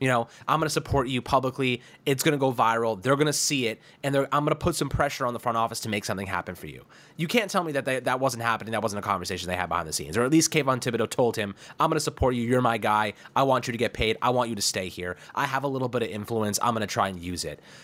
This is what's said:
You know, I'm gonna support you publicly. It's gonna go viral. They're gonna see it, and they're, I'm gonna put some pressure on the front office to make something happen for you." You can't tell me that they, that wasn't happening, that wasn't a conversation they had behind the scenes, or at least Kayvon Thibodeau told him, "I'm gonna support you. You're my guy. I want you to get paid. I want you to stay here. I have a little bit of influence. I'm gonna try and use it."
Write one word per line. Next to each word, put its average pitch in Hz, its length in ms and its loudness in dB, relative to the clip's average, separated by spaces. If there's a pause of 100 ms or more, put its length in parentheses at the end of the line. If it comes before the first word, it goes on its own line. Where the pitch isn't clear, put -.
You 131 80 2
know, 120 180 2 (220)
I'm 147 100 4
gonna 160 100 0
support 139 380 0
you 127 160 -2
publicly. 131 580 0 (240)
It's 135 200 0
gonna 147 140 4
go 135 140 2
viral. 113 480 2
They're 127 140 4
gonna 147 180 4
see 131 360 0
it, 110 120 -6 (220)
and 139 100 -2
they're, 139 200 4
I'm 147 120 4
gonna 151 120 2
put 165 180 0
some 143 140 -2
pressure 143 360 0
on 123 80 0
the 117 60 -4
front 113 180 0
office 113 240 0
to - 80 -6
make 104 160 0
something 98 220 -4
happen 90 300 -4
for - 100 -14
you." 64 180 -14 (340)
You 156 100 -2
can't 214 200 0
tell 190 140 0
me 165 100 -4
that 139 120 -2
they, 131 160 -2
that 127 180 0
wasn't 123 240 0
happening, 110 300 -2
that 107 100 0
wasn't 104 160 -2
a 98 80 -8
conversation 90 420 -2
they 90 60 -2
had 90 140 -2
behind 85 180 0
the 76 60 -10
scenes, 73 240 -6
or 117 80 4
at 135 80 0
least 160 180 4
Kayvon 131 300 0
Thibodeau 113 280 -2
told 117 280 0
him, 101 180 -4 (240)
"I'm 160 100 4
gonna 156 120 0
support 127 340 0
you. 120 80 0
You're 123 180 2
my 117 180 2
guy. 107 340 2 (240)
I 131 80 4
want 127 240 2
you 123 40 -2
to 117 60 -4
get 113 140 0
paid. 110 280 0
I 120 100 2
want 123 200 2
you 110 60 -4
to 98 60 -4
stay 92 260 -2
here. 90 280 -6 (200)
I 139 100 0
have 131 160 -2
a 143 60 0
little 131 200 -2
bit 117 140 -2
of 104 60 -2
influence. 104 520 -2
I'm 117 140 2
gonna 104 140 -2
try 104 200 0
and 92 120 -8
use 87 240 -6
it." 73 160 -10 (240)